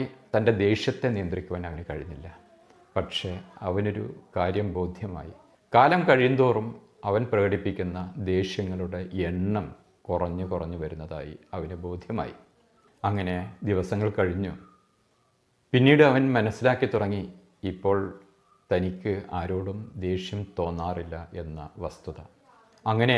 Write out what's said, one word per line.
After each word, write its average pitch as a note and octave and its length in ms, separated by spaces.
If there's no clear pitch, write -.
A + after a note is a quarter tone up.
തൻ്റെ A2 280
ദേഷ്യത്തെ G#2+ 520
നിയന്ത്രിക്കുവാൻ F2+ 560
അവന് E2 200
കഴിഞ്ഞില്ല. D2+ 420
പക്ഷേ F#2 380
അവനൊരു G2+ 440
കാര്യം F#2+ 420
ബോധ്യമായി. F2+ 600
കാലം D3+ 300
കഴിയുന്തോറും B2+ 640
അവൻ G#2 200
പ്രകടിപ്പിക്കുന്ന G2 720
ദേഷ്യങ്ങളുടെ F#2 760
എണ്ണം F#2 420
കുറഞ്ഞു F2 440
കുറഞ്ഞു F2 320
വരുന്നതായി D#2 580
അവന് E2 220
ബോധ്യമായി. F2+ 600
അങ്ങനെ G2 320
ദിവസങ്ങൾ G2+ 460
കഴിഞ്ഞു. F#2 440
പിന്നീട് C#3 300
അവൻ C3+ 280
മനസ്സിലാക്കി A#2+ 560
തുടങ്ങി, G2+ 360
ഇപ്പോൾ G2 340
തനിക്ക് F#2 440
ആരോടും F#2 460
ദേഷ്യം F#2 440
തോന്നാറില്ല E2+ 600
എന്ന D#2 420
വസ്തുത. D#2+ 420
അങ്ങനെ A#2 320